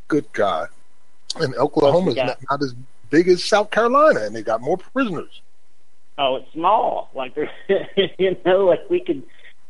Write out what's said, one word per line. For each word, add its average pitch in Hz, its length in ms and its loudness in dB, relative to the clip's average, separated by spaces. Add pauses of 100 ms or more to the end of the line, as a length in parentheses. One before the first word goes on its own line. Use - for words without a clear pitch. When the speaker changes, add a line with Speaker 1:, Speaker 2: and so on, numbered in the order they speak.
Speaker 1:
Good - 240 0
God. 87 380 0 (640)
And 143 200 -2
Oklahoma's 151 580 4
Speaker 2:
Plus - 20 -4
we - 0 -
got 127 100 0 (240)
Speaker 1:
not, 139 100 0
not 147 40 -2
as 131 100 -2 (360)
big 175 180 6
as 180 160 4
South 202 260 4
Carolina, 233 520 4
and 104 120 -4
they 110 100 -6
got 113 180 0
more 151 160 0
prisoners. 196 640 -4 (760)
Speaker 2:
Oh, 135 200 0
it's 127 180 -8
small. 175 640 0
Like, 127 200 -6
<laughs> - 320 -6 (520)
you 185 160 2 (100)
know, 185 200 6
like, 170 220 4
we 175 120 2
could 175 240 -4 (460)